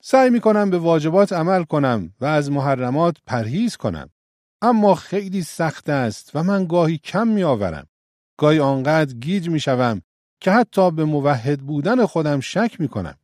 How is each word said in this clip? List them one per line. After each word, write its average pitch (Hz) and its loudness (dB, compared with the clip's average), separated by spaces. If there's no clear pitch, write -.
سعی 262 4
می‌کنم 208 2
به 180 0
واجبات 165 2
عمل 175 0
کنم 123 -2
و 120 -6
از 147 0
محرمات 139 0
پرهیز 131 -4
کنم. 78 -8
اما 214 4
خیلی 190 -6
سخت - -6
است 127 -4
و 151 -2
من 190 0
گاهی 165 0
کم 220 -2
می‌آورم. 110 -2
گاهی 151 4
آنقدر 139 0
گیج 165 -6
می‌شوم 127 0
که 185 0
حتی 196 2
به 160 -2
موحد 143 -2
بودن 151 0
خودم 151 -2
شک 214 -2
می‌کنم. 104 -6